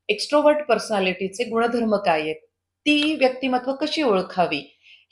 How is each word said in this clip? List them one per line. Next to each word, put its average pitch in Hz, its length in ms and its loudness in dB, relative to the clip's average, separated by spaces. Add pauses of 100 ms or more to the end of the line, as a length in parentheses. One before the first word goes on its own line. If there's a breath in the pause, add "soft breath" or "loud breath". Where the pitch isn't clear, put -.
एक्स्ट्रोव्हर्ट 294 560 2
पर्सनॅलिटीचे 196 800 -2
गुणधर्म 226 520 0
काय 185 260 2
आहेत, 156 140 -4 (200)
ती 302 600 0
व्यक्तिमत्व 254 580 0
कशी 294 280 -4
ओळखावी, 180 760 -2 (340 soft breath)